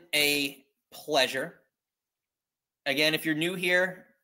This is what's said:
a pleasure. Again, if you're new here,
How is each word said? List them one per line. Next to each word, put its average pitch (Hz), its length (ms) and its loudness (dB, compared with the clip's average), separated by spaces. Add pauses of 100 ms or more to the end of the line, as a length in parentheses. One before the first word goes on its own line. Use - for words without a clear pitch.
(140)
a 147 520 0 (260)
pleasure. 135 720 -2 (1200)
Again, 151 300 2
if 151 100 -6
you're 160 100 0
new 165 200 -2
here, 180 500 0 (200)